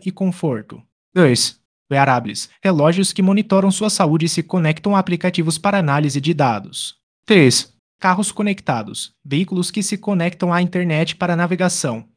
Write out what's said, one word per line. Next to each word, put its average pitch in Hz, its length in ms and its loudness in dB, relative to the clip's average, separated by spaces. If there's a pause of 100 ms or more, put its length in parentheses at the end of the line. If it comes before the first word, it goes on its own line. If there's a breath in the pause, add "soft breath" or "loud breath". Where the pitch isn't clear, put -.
e 185 60 -4
conforto. 170 680 -4 (320)
Dois, 143 460 2 (320)
Wearables, 127 580 0 (140 soft breath)
relógios 175 480 2
que - 100 -2
monitoram 196 480 2
sua 208 200 -2
saúde 160 360 2
e 165 40 -2
se 165 120 -2
conectam 165 540 0
a 196 40 4
aplicativos 175 580 -2
para 202 200 0
análise 147 440 0
de 156 120 0
dados. 113 600 -2 (300)
Três, 156 480 4 (260)
carros 190 320 0
conectados, 143 840 -6 (100)
veículos 180 460 -2
que 208 140 -4
se 196 140 -4
conectam 175 560 -2
à 175 80 0
internet 175 540 -2
para 175 200 -2
navegação, 170 680 -2 (120)